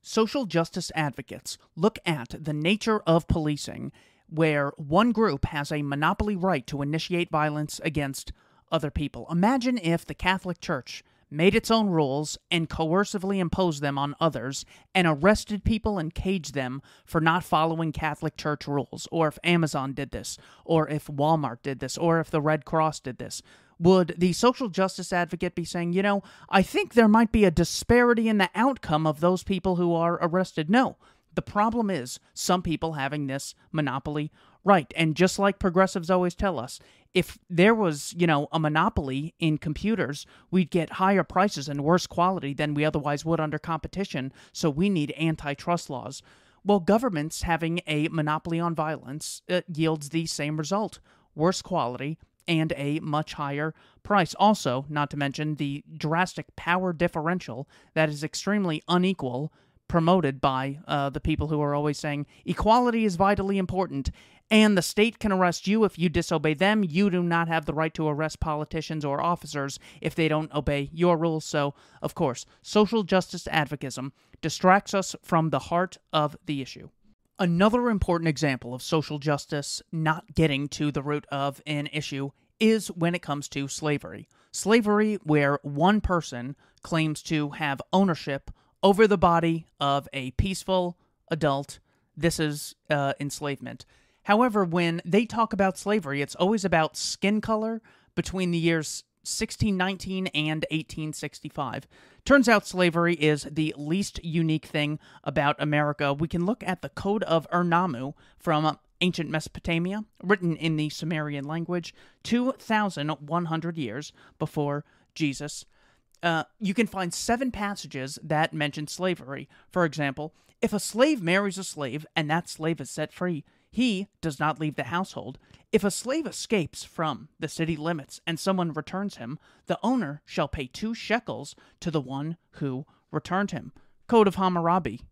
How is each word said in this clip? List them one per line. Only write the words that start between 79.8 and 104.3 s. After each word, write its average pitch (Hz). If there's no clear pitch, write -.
not 160
getting 147
to 147
the 139
root 147
of 139
an 147
issue 139
is 220
when 170
it 175
comes 147
to 139
slavery. 135
Slavery, 208
where 143
one 160
person 143
claims 160
to 147
have 143
ownership 170
over 202
the 196
body 165
of 139
a 131
peaceful 185
adult. 143
This 160
is, 147
uh, 143
enslavement. 135
However, 208
when 170
they 202
talk 220
about 190
slavery, 160
it's 135
always 196
about 160
skin -
color 220
between 175
the 170
years 165
sixteen -
nineteen 185
and 151
eighteen 156
sixty-five. -
Turns 254
out 214
slavery 175
is 147
the 156
least 165
unique 160